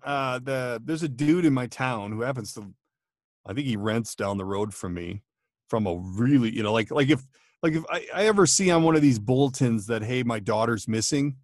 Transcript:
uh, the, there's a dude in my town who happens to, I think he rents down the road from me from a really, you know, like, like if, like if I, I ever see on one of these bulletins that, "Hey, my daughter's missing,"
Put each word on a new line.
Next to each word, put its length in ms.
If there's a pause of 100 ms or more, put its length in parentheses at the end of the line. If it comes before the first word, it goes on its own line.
uh, 360
the, 440
there's 180
a 60
dude 380
in 80
my 120
town 460
who 80
happens 320
to, 220 (720)
I 80
think 120
he 120
rents 360
down 220
the 80
road 300
from 180
me 300 (480)
from 160
a 100
really, 580
you 80
know, 120
like, 160
like 180
if, 160 (380)
like 100
if 160
I, 260
I 120
ever 200
see 240
on 120
one 140
of 60
these 160
bulletins 680
that, 160
"Hey, 200
my 180
daughter's 460
missing," 580